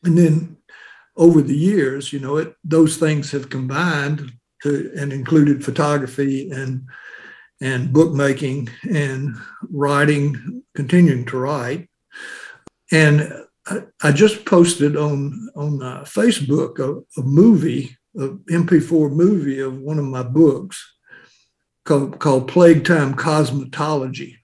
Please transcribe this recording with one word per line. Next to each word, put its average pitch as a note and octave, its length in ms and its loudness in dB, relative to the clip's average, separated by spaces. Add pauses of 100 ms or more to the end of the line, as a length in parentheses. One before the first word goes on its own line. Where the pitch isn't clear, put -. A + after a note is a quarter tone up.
And E3+ 120 2
then D#3+ 420 2 (580)
over E3 260 6
the C#3 140 -2
years, D3 560 -2
you C#3+ 80 -8
know, C3+ 160 -4
it, D#3+ 260 -6
those D#3+ 340 2
things D3+ 360 -2
have C3+ 180 -8
combined C#3+ 840 -4 (300)
to, C#3+ 340 -4
and C#3+ 160 -8
included C#3 520 2
photography C#3+ 840 -4
and, C3 360 -8 (760)
and C3 320 -4
bookmaking C#3 800 0 (180)
and C#3 460 -4 (360)
writing, C#3+ 920 -2 (140)
continuing C#3+ 500 4
to B2+ 120 -8
write. C#3 500 -6 (1040)
And D3+ 400 4 (340)
I, G3+ 160 -8 (200)
I D3 100 2
just G#3 320 4
posted E3+ 500 4
on, D3+ 640 -4
on, D3 260 -6
uh, B2+ 200 -12
Facebook C#3+ 760 -2
a, C#3 220 -4 (180)
a B2+ 60 -4
movie, D3 720 4 (220)
a - 180 -8 (140)
M E3+ 160 0
P E3+ 120 4
four D3+ 300 0
movie D3 520 0
of C3+ 180 -8
one D3 200 -6
of C#3+ 60 -4
my C3 180 -6
books C#3+ 720 0 (920)
called, C#3 340 -2
called C3 280 0
Plague E3+ 380 6
Time D3 300 0
Cosmetology C#3 1300 -4